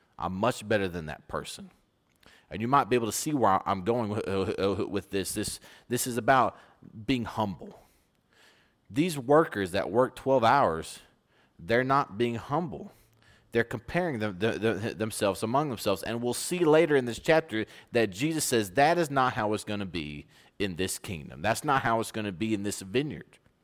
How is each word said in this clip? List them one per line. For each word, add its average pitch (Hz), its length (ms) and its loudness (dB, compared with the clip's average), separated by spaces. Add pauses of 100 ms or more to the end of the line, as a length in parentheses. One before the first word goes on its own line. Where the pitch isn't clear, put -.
(180)
I'm 90 160 -4
much 107 320 0
better 104 200 0
than 85 200 -6
that 73 200 -10
person." - 460 -10 (760)
And - 140 -8
you 117 60 -2
might 131 200 4
be 113 60 4
able 117 140 2
to 101 40 -2
see 151 220 -2
where 104 340 4
I'm 95 140 -2
going 113 260 0
with, 101 200 -4
uh, 95 300 0
uh, 98 280 0
with 95 240 -6
this. 98 220 -2
This, - 260 -6 (300)
this 123 180 -2
is 120 100 -4
about 120 400 4 (500)
being 127 180 0
humble. 101 560 -6 (1080)
These 147 300 0
workers 120 540 2
that 82 180 -2
work 120 240 2
twelve 131 300 2
hours, 113 560 2 (580)
they're 113 240 0
not 135 340 0
being 117 200 0
humble. 156 560 -6 (580)
They're 117 140 2
comparing 147 560 -4
them, 104 180 -4
the, 107 140 2
the, 98 420 -2
themselves 101 480 -2
among 135 280 0
themselves. 101 340 -2
And 117 180 -4
we'll 120 120 -2
see - 260 -4
later 156 340 6
in 131 100 4
this 117 140 -6
chapter 156 480 2 (240)
that 110 200 4
Jesus 143 340 -2
says, 110 280 2
"That 143 240 6
is 165 140 0
not 131 220 2
how 107 220 0
it's 104 100 -4
gonna 104 220 -6
be 73 400 -8 (340)
in 95 160 -2
this 90 220 -2
kingdom. 73 440 -10
That's 110 220 0
not 139 180 2
how 117 160 2
it's 110 140 -4
gonna 107 180 -4
be 110 240 -2
in 101 80 -2
this 101 180 -4
vineyard." 107 580 -6 (260)